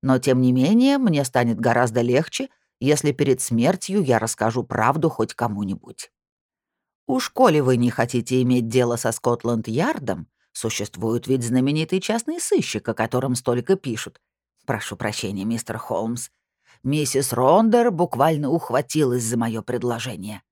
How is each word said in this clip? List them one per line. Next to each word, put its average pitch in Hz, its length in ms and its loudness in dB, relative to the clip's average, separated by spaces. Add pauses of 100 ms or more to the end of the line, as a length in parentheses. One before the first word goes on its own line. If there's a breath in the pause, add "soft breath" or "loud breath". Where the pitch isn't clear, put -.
Но, 131 160 2
тем 127 220 2
не 127 120 4
менее, 226 460 4
мне 165 260 2
станет 120 360 0
гораздо 117 400 2
легче, 131 480 0 (320)
если 147 320 2
перед 139 280 2
смертью 180 600 0
я 127 160 4
расскажу 113 460 -2
правду 131 440 0
хоть - 260 -4
кому-нибудь". 101 760 -6 (960)
Уж 262 240 -2
коли 170 300 4
вы 127 160 4
не 120 140 2
хотите 123 520 0
иметь 123 260 2
дело 120 280 2
со 113 140 -2
Скотланд-Ярдом, 117 1160 -2 (240)
существует 110 760 -4
ведь 131 160 0
знаменитый 143 580 0
частный 233 400 -4
сыщик, - 480 -2
о 110 60 -2
котором 127 400 -2
столько 123 420 0
пишут. - 440 -8 (440)
Прошу 107 320 -6
прощения, 101 480 -6
мистер 113 320 -6
Холмс. 113 540 -6 (540 soft breath)
Миссис 143 480 -2
Рондер 214 580 4
буквально 156 580 0
ухватилась 135 760 0
за 113 120 -4
мое 113 260 -2
предложение. 113 880 -6